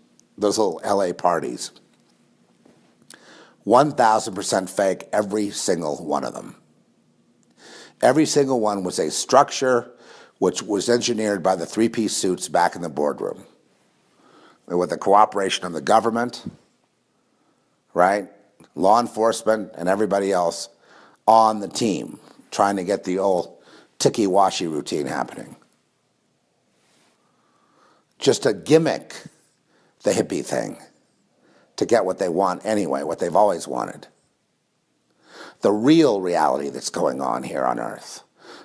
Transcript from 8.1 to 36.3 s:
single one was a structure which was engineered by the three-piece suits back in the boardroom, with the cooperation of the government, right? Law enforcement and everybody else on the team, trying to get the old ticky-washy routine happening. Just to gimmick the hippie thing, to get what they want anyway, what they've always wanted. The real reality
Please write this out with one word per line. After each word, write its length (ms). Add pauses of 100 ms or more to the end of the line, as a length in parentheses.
single 340
one 240
was 140
a 140
structure 800 (480)
which 240
was 260
engineered 540
by 120
the 120
three-piece 500
suits 320
back 260
in 60
the 80
boardroom, 540 (1200)
with 240
the 80
cooperation 680
of 80
the 80
government, 720 (1400)
right? 340 (460)
Law 260
enforcement 800
and 100
everybody 440
else 360 (600)
on 320
the 80
team, 520 (300)
trying 280
to 60
get 200
the 160
old 360 (440)
ticky-washy 640
routine 400
happening. 500 (2500)
Just 240
to 120
gimmick 600 (880)
the 100
hippie 320
thing, 360 (960)
to 100
get 180
what 140
they 120
want 360
anyway, 380
what 160
they've 160
always 320
wanted. 400 (1500)
The 100
real 480
reality 500